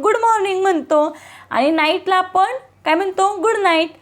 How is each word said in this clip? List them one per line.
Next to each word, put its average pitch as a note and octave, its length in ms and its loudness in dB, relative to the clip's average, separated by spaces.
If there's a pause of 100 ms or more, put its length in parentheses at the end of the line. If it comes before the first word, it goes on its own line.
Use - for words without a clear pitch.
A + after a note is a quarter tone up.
गुड G#4+ 120 2
मॉर्निंग G#4+ 460 0
म्हणतो. D#4 540 0 (340)
आणि C4+ 220 0
नाईटला E4 440 0
आपण F#4 400 0 (300)
काय D#4 100 2
म्हणतो? G4 400 -2
गुड G#4+ 220 0
नाईट, E4+ 320 0 (120)